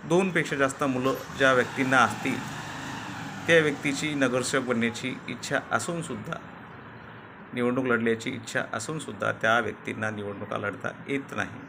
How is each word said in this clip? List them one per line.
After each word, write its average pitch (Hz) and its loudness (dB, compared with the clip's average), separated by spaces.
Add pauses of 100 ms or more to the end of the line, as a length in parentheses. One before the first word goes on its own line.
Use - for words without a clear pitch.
दोनपेक्षा 165 2
जास्त 139 2
मुलं 127 2 (240)
ज्या 135 8
व्यक्तींना 131 4
असतील, 117 4 (1080)
त्या 165 10
व्यक्तीची 147 2
नगरसेवक 131 2
बनण्याची 117 0 (140)
इच्छा 139 -2 (120)
असूनसुद्धा, 127 -2 (1200)
निवडणूक 123 0
लढण्याची 113 2
इच्छा 113 -4 (100)
असूनसुद्धा 110 -4
त्या 113 4
व्यक्तींना 110 -4
निवडणुका 101 -6
लढता 101 -2 (200)
येत 139 -4
नाही. - -4